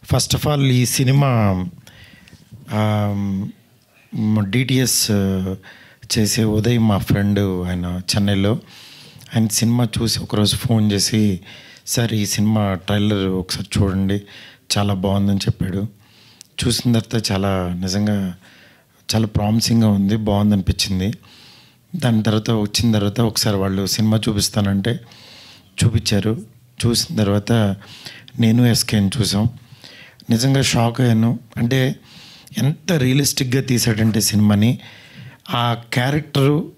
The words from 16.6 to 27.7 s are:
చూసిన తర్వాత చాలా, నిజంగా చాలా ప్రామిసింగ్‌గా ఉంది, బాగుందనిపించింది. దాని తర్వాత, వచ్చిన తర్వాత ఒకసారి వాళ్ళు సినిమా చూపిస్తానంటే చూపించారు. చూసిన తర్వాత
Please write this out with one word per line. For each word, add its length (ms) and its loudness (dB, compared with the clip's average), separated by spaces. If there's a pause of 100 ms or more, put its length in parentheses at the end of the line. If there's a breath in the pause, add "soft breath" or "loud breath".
చూసిన 340 0
తర్వాత 320 -4
చాలా, 420 -2
నిజంగా 600 -2 (840 loud breath)
చాలా 120 0
ప్రామిసింగ్‌గా 640 2
ఉంది, 260 2
బాగుందనిపించింది. 1000 0 (800 loud breath)
దాని 280 0
తర్వాత, 280 0
వచ్చిన 400 0
తర్వాత 300 0
ఒకసారి 360 0
వాళ్ళు 280 0
సినిమా 440 0
చూపిస్తానంటే 680 0 (840 loud breath)
చూపించారు. 580 0 (440)
చూసిన 300 0
తర్వాత 600 0 (640 loud breath)